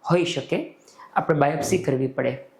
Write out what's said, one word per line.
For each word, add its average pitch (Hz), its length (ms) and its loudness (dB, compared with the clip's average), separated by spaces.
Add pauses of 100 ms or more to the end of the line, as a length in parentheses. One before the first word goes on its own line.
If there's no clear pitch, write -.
(100)
હોઈ 175 140 4
શકે, - 520 -4 (380)
આપણે 156 240 2
બાયોપ્સી 147 400 2
કરવી 131 280 0
પડે. 127 320 -2 (220)